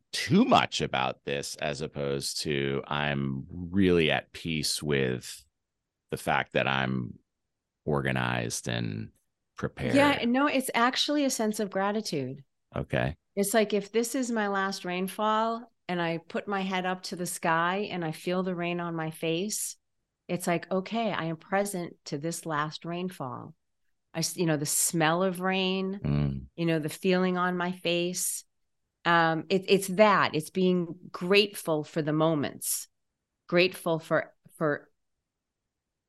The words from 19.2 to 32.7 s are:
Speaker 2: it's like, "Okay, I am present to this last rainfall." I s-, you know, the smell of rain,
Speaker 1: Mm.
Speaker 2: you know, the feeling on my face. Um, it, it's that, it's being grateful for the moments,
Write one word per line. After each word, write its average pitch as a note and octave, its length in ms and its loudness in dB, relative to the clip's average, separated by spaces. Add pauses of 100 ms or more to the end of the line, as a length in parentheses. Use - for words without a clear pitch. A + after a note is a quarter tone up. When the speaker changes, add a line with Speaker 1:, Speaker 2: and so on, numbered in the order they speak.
Speaker 2:
it's F3+ 180 -4
like, E3+ 240 0
"Okay, F#3+ 420 -2
I D#3 140 -2
am E3 100 -4
present G3 600 -4 (100)
to D3+ 120 -6
this E3 280 -6
last D#3 380 -4
rainfall." E3 720 -8 (600)
I E3 60 -2
s-, - 160 -4
you F3 100 0
know, D#3 100 4
the D3 100 -4
smell E3 580 2
of F3+ 160 -2
rain, F#3+ 640 0
Speaker 1:
Mm. C#2+ 420 0 (100)
Speaker 2:
you E3+ 100 -2
know, D#3+ 120 4
the D3+ 100 -2
feeling F3+ 480 2
on F3+ 200 0
my F3+ 160 -2
face. F3 720 -2 (600)
Um, E3 460 4
it, F#3 180 2
it's F#3+ 200 4
that, F#3 460 6
it's D3+ 160 -2
being F3+ 440 2 (160)
grateful F#3 720 2
for - 160 -4
the D3+ 120 0
moments, D#3 760 0 (600)